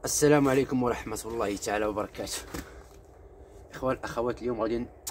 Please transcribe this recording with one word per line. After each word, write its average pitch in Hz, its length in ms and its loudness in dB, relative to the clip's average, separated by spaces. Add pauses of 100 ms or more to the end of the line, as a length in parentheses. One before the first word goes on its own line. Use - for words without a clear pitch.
السلام 147 440 6
عليكم 131 340 2
ورحمة 110 440 -2
الله 110 300 -2
تعالى 107 300 0
وبركاته. 101 520 -4 (1300)
إخوان، 131 320 -2
أخوات، 117 380 -2
اليوم 117 180 -2
غادي 113 180 2
ن-، 120 100 -4 (220)